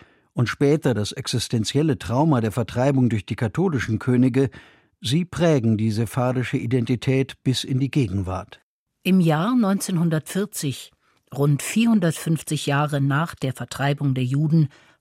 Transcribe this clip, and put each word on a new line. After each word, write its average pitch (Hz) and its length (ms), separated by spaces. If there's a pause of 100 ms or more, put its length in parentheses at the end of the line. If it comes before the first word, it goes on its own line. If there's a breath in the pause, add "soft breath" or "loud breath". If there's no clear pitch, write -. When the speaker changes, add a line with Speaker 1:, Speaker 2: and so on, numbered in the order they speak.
(320 soft breath)
Speaker 1:
und 120 160
später 143 460
das 104 160
existenzielle 131 880
Trauma 135 420
der 110 120
Vertreibung 127 560
durch 107 180
die - 80
katholischen 120 640
Könige, 127 520 (500 loud breath)
sie 151 240
prägen 139 520
die 110 140
sephardische 123 680
Identität 127 840
bis 131 220
in 131 160
die 135 100
Gegenwart. 92 720 (420)
Speaker 2:
Im 185 160
Jahr 170 380
neunzehnhundertvierzig, 185 1400 (440)
rund 143 260
vierhundertfünfzig 175 1040
Jahre 143 340
nach 139 340
der 131 180
Vertreibung 139 640
der 131 100
Juden 147 440 (320 soft breath)